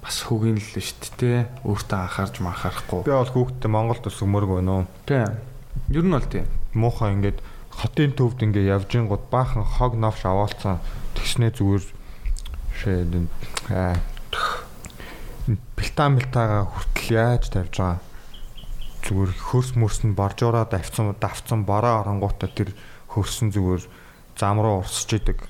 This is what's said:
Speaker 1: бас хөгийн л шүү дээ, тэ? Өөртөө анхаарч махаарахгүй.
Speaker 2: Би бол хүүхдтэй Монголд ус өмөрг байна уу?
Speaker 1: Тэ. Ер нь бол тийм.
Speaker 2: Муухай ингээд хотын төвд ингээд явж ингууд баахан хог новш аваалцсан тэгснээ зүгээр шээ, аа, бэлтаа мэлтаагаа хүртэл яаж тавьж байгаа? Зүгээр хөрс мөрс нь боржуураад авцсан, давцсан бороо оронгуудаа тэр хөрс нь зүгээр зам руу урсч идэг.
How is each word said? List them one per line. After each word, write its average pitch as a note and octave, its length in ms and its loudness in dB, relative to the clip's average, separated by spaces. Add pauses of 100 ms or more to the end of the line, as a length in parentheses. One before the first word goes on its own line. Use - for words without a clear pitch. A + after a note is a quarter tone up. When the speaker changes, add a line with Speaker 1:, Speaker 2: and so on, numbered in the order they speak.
Speaker 1:
бас - 120 -6 (120)
хөгийн A2 320 2
л - 0 -
шүү - 560 -10
дээ, - 0 -
тэ? B2 320 2 (160)
Өөртөө G2+ 400 -2
анхаарч F#2+ 320 -4
махаарахгүй. F2+ 640 -4
Speaker 2:
Би C#3+ 160 0
бол B2+ 160 2
хүүхдтэй B2 400 0
Монголд A2+ 320 0
ус - 160 -6
өмөрг G2+ 280 2 (120)
байна F#2+ 100 2
уу? F#2+ 120 2 (260)
Speaker 1:
Тэ. C3 160 4 (640)
Ер D#3+ 160 4
нь F#3 80 4
бол B2 120 4
тийм. F2 200 0 (280)
Speaker 2:
Муухай A2 440 2
ингээд G2+ 240 0 (360)
хотын - 400 0
төвд A#2+ 240 2
ингээд G2+ 320 4
явж G2 240 0
ингууд G#2 320 0
баахан B2 320 2
хог B2 320 4
новш A2 320 0
аваалцсан F#2+ 560 2 (320)
тэгснээ - 400 2
зүгээр G2 320 2 (880)
шээ, F2+ 320 0 (640)
аа, F#2 240 0 (1800)
бэлтаа - 320 2
мэлтаагаа A#2+ 580 2
хүртэл - 460 0
яаж A#2 300 4 (100)
тавьж F2+ 240 0
байгаа? F2+ 240 2 (1040)
Зүгээр G2 320 2
хөрс B2+ 400 0
мөрс A2 260 2
нь G#2+ 140 2
боржуураад A2+ 560 2
авцсан, A2 420 -2
давцсан - 480 -2
бороо G#2+ 400 2
оронгуудаа G2 480 0
тэр G2+ 220 -2 (400)
хөрс - 320 0
нь G2+ 80 2
зүгээр F#2 300 2 (520)
зам G#2 240 2
руу G#2+ 240 4
урсч - 300 -4
идэг. - 360 2